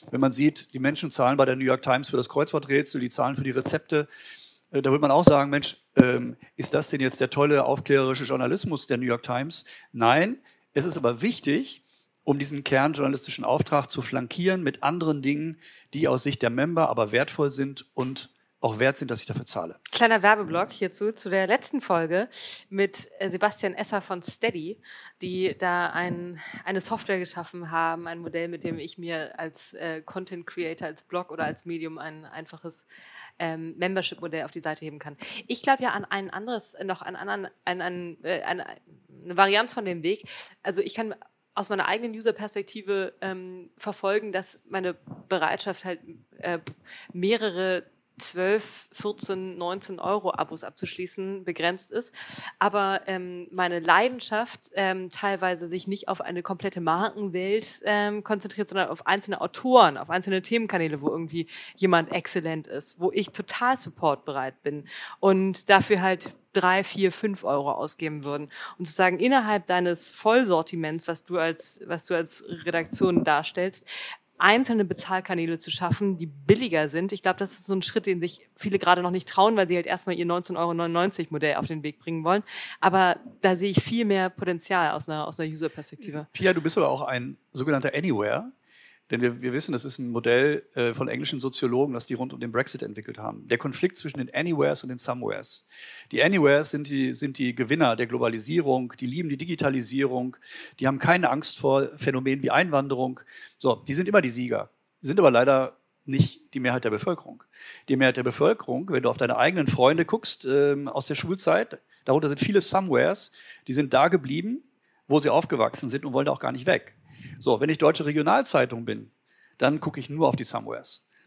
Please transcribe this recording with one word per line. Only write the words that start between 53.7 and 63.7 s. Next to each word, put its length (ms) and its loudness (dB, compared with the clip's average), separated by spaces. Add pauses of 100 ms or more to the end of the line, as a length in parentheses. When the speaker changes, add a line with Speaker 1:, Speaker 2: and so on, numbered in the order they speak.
Speaker 2:
Leidenschaft, 920 2
ähm, 360 -2
teilweise 580 -2
sich 200 -6
nicht 220 -6
auf 100 -2
eine 240 -6
komplette 380 -6
Markenwelt, 1040 -2
ähm, 400 0
konzentriert, 420 -4
sondern 220 0
auf 180 -6
einzelne 320 0
Autoren, 580 6
auf 120 -10
einzelne 320 0
Themenkanäle, 600 -2
wo 60 -2
irgendwie 400 -4 (300)
jemand 340 4
exzellent 560 -4
ist, 320 -10
wo 140 2
ich 160 0
total 500 -2